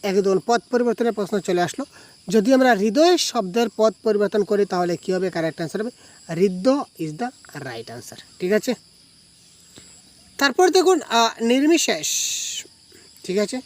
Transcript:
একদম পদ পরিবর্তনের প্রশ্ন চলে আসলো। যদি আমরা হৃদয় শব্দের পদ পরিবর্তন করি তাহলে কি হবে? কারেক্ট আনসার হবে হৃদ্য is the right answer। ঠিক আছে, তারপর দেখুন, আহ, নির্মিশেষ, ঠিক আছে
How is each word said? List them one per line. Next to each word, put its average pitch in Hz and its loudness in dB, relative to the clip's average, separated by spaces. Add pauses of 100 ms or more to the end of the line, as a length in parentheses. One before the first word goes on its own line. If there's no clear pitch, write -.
(100)
একদম 190 2
পদ 233 2 (120)
পরিবর্তনের 233 0
প্রশ্ন 208 -4
চলে 175 0
আসলো। - -10 (500)
যদি 214 2
আমরা 254 4 (120)
হৃদয় 302 4 (140)
শব্দের 226 -2
পদ 220 2 (140)
পরিবর্তন 208 0
করি 202 2
তাহলে 175 -2
কি - -10
হবে? 185 -2
কারেক্ট 160 -4
আনসার 165 -6
হবে 240 -8 (360)
হৃদ্য 180 0 (380)
is 151 -8
the 247 -6 (380)
right 226 -14
answer। - -18 (200)
ঠিক 180 -2
আছে, 247 -2 (1700)
তারপর 277 4 (100)
দেখুন, 359 4
আহ, 226 2 (200)
নির্মিশেষ, 269 2 (1160)
ঠিক 185 -2
আছে 254 -8